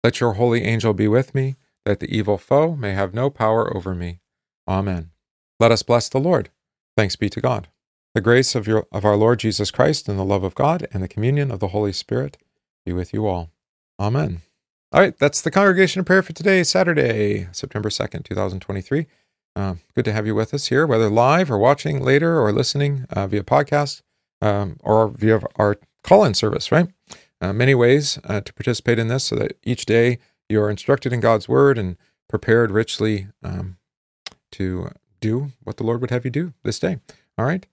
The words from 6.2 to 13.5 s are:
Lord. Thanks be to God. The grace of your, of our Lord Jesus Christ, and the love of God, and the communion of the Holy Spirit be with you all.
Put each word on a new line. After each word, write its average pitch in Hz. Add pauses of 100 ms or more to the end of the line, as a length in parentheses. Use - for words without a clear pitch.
Lord. 147 (460)
Thanks 208
be 104
to -
God. 117 (480)
The 120
grace 120
of 107
your, 110
of 98
our 104
Lord 113
Jesus 107
Christ, 143
and 101
the 95
love 98
of 90
God, 156
and 95
the 92
communion 135
of 101
the 98
Holy 101
Spirit 131 (500)
be 90
with 90
you 107
all. 90 (480)